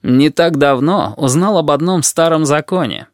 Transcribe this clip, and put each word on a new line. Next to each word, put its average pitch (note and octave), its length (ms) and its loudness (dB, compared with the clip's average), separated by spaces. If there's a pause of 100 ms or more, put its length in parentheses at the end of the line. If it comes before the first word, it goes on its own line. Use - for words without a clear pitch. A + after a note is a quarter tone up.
(120)
«Не C#3 180 4
так E3 280 0
давно C#3+ 580 0
узнал E3+ 420 0
об D3+ 140 0
одном E3 320 0
старом E3 400 0
законе» D3 720 -2